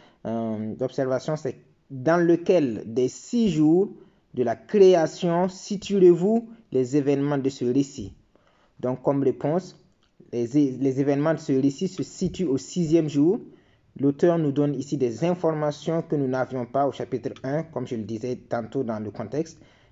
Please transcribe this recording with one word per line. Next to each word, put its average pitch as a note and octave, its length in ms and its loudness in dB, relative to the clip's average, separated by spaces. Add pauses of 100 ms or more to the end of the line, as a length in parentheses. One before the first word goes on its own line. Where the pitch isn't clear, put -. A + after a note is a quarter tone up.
(260)
euh, A2 480 -4
d'observation, C3 640 -4
c'est : « C#3 200 -8 (340)
Dans D#3 320 0
lequel E3+ 600 2 (100)
des B2+ 160 0
six A3+ 400 -2
jours E3 480 2 (380)
de B2 80 0
la A#2 140 -2
création F3+ 920 4
situerez-vous G3 1040 4 (200)
les C3 280 0
événements C#3+ 400 0
de C3 100 0
ce C#3 160 -6
récit ? » B2 480 -2 (680)
Donc, B2+ 220 -4
comme C#3 200 2
réponse, D3 520 -2 (580)
les A#2+ 260 -2
é-, C3+ 200 2
les C3 220 0
événements C#3+ 320 2
de D3+ 80 -4
ce - 140 -4
récit C#3 340 0
se F3+ 140 -8
situent F3+ 420 -4
au C3+ 140 0
sixième D#3+ 500 0
jour. D3+ 320 2 (580)
L'auteur C#3+ 380 2
nous D3+ 160 0
donne C#3+ 220 0
ici - 240 -6
des A#2+ 260 -2
informations D#3+ 760 -2
que D#3+ 140 -4
nous C#3 120 0
n'avions B2+ 380 -2
pas C3+ 200 0
au C3 60 -2
chapitre A#2+ 380 -6 (120)
un, C#3+ 200 -4
comme B2+ 240 -8
je A#2+ 100 -8
le A2 60 -6
disais A2+ 340 -6
tantôt A#2 480 -6
dans A2 180 -6
le G#2+ 80 -8
contexte. A#2+ 480 -8 (340)